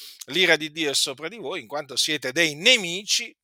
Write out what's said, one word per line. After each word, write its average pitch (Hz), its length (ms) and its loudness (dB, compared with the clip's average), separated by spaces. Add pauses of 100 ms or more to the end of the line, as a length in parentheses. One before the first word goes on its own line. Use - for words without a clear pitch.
(300)
l'ira 170 260 4
di 151 160 -2
Dio 151 180 -2
è 135 60 0
sopra 143 320 -2
di 214 100 -14
voi, 160 220 -8
in 117 80 -14
quanto 139 280 -8
siete 139 360 -2
dei 156 240 2
nemici 202 880 2